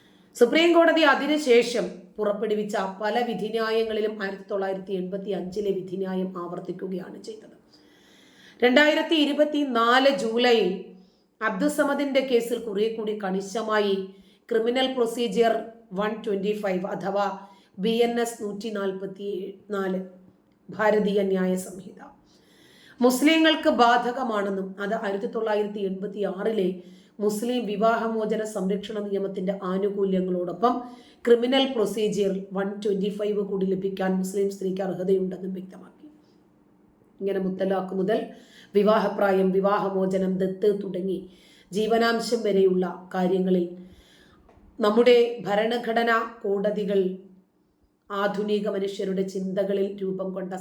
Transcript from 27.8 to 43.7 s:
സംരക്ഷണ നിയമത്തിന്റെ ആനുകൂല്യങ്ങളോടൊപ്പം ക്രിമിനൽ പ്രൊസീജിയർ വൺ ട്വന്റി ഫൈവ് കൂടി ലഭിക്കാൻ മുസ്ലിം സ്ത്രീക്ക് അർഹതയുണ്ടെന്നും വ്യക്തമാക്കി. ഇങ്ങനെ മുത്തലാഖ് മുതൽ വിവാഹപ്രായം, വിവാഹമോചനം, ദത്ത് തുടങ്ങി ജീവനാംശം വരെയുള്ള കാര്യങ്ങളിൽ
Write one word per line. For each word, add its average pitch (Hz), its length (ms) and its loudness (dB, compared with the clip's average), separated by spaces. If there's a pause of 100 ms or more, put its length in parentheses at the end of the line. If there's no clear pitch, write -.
സംരക്ഷണ 202 500 -4
നിയമത്തിന്റെ 196 500 -4 (160)
ആനുകൂല്യങ്ങളോടൊപ്പം 190 1040 0 (520)
ക്രിമിനൽ 247 380 4 (100)
പ്രൊസീജിയർ 208 580 0 (240)
വൺ 196 120 -2 (160)
ട്വന്റി 196 340 0
ഫൈവ് 208 320 -2
കൂടി 190 240 0
ലഭിക്കാൻ 190 360 -2 (120)
മുസ്ലിം 196 340 -2
സ്ത്രീക്ക് 190 300 -4
അർഹതയുണ്ടെന്നും 185 720 -2
വ്യക്തമാക്കി. - 500 -18 (1120)
ഇങ്ങനെ 196 260 -2
മുത്തലാഖ് 190 540 -2
മുതൽ 208 180 2 (580)
വിവാഹപ്രായം, 202 720 4 (100)
വിവാഹമോചനം, 190 720 2 (100)
ദത്ത് 190 260 0 (140)
തുടങ്ങി 185 380 -4 (560)
ജീവനാംശം 226 720 2
വരെയുള്ള 185 360 4 (300)
കാര്യങ്ങളിൽ 185 500 2 (1200)